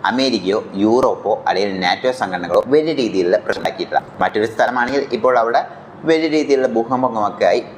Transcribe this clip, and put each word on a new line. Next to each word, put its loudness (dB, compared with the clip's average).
അമേരിക്കയോ 0
യൂറോപ്പോ 2
അല്ലെങ്കിൽ 0
നാറ്റോ 0
സംഘടനകളോ 0
വലിയ 2
രീതിയിലുള്ള 2
പ്രശ്നം -4
ഉണ്ടാക്കിയിട്ടില്ല. -2
മറ്റൊരു 0
സ്ഥലമാണെങ്കിൽ 0
ഇപ്പോൾ 2
അവിടെ 2
വലിയ 2
രീതിയിലുള്ള 2
ഭൂകമ്പങ്ങളൊക്കെ 0
ആയി 2